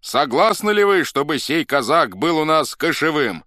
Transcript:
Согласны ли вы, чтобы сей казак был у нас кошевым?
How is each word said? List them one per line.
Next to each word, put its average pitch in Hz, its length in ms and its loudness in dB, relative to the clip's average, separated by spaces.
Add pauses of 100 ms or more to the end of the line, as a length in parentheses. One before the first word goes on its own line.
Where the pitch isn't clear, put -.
Согласны 151 680 0
ли 208 140 2
вы, 196 200 2
чтобы 143 340 -2
сей 151 260 -2
казак 135 520 0
был 160 220 0
у 156 60 0
нас 156 320 0
кошевым? 147 720 -2